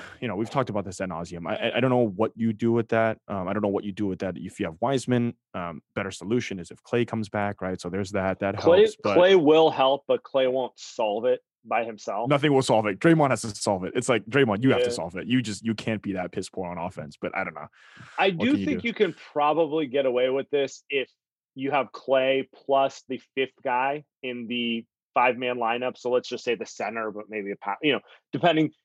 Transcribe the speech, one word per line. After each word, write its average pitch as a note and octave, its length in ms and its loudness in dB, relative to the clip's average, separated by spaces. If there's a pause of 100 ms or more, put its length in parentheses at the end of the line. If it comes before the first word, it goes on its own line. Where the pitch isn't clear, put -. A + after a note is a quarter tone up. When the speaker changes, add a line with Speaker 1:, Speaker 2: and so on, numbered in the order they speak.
(200)
Speaker 1:
you B2 80 -6
know, F#2+ 80 -6
we've A2+ 140 -4
talked B2+ 200 0
about G2 140 -4
this F#2+ 160 -12
ad F#2 100 -4
nauseam. E2+ 360 -10
I, G#2 100 -4
I, A2+ 200 -2
I A#2+ 40 2
don't C3 100 2
know B2 180 4
what G#2 280 -2
you A2+ 160 0
do A2+ 200 0
with A#2 180 2
that. A2+ 280 2 (100)
Um, G2 200 -4
I G2 40 -4
don't G#2 100 -2
know G#2 60 0
what G2+ 160 -2
you G2+ 80 -6
do G#2 140 -4
with F#2 140 -4
that F#2 160 -4
if - 240 -12
you F2+ 60 -2
have E2 140 -10
Wiseman. A#2+ 540 0 (200)
Um, F2 280 -8 (120)
better F#2+ 160 -4
solution G2 500 -4
is E2 100 -14
if - 120 -20
Klay A#2+ 240 0
comes A2 220 -4
back, G2+ 320 -4
right? F#2 200 -4
So F2 100 -8
there's F#2+ 220 -4
that. F#2+ 280 -2
That G2+ 160 -2
Speaker 2:
Klay, E3+ 220 6
Speaker 1:
helps, G#3+ 240 4
but G3+ 160 2
Speaker 2:
Klay F#3 240 8
will D#3 280 6
help, C#3 380 2
but B2+ 140 2
Klay C3 280 0
won't B2+ 260 -2
solve A2 500 -4
it B2+ 140 2 (260)
by A2+ 180 0
himself. A2+ 460 -4
Speaker 1:
Nothing C#3+ 240 4
will C3+ 80 6
solve A2 240 2
it. F#2+ 140 -2
Draymond D#3+ 300 6
has A#2 120 0
to A#2 120 -6
solve F#2+ 300 -2
it. - 120 -6
It's B2 120 0
like, A2+ 180 2
Draymond, A2+ 360 2
you C3+ 80 6
have - 120 4
to B2 40 2
Speaker 2:
Yeah. A#2+ 60 -2
Speaker 1:
solve E2+ 240 -8
it. F2 100 -8
You B2+ 160 2
just, G#2 200 -6
you A2+ 120 -2
can't A2 260 -4
be G2 140 -6
that F2+ 180 -6
piss G2 160 -6
poor F#2 200 -8
on F2 100 -8
offense, E2 420 -10
but - 160 -6
I F#2+ 80 -2
don't E2+ 100 -8
know. D2+ 120 -12 (520)
Speaker 2:
I G3 120 2
Speaker 1:
What F3+ 160 -2
Speaker 2:
do C4 60 2
Speaker 1:
can D#4 80 2
you C#4+ 60 -2
Speaker 2:
think C4+ 160 -2
Speaker 1:
do? A#3 60 -4
Speaker 2:
you A3 60 -4
can F#3 200 0 (200)
probably D3+ 540 2
get C3 180 0
away B2+ 240 2
with C3+ 180 -2
this C#3 400 -2
if C3+ 220 -2 (440)
you C3+ 180 -4
have C3 200 0
Klay C3 600 2
plus C3+ 540 0
the B2+ 120 -6 (140)
fifth C3 300 -2
guy C3+ 400 -2 (180)
in B2 240 -8
the A#2 400 -4 (260)
five-man B2 440 2
lineup. A#2+ 420 -2
So B2 120 -6
let's B2 200 0
just C#3 140 -8
say A#2+ 100 0
the G#2+ 120 -6
center, A2 440 -6
but G#2 180 -12
maybe G2+ 220 -6
a G2 60 -6
pa-, G2+ 260 -6
you D3+ 100 4
know, G#2+ 80 0 (320)
depending D#3 380 2 (140)